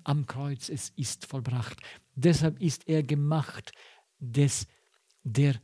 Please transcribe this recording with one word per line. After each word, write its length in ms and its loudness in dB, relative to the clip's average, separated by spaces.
am 220 0
Kreuz, 440 -6
„Es 200 -8
ist 360 -8
vollbracht.“ 540 -4
Deshalb 460 4
ist 260 -2
er 140 2
gemacht, 720 -2
des, 480 2
der 400 4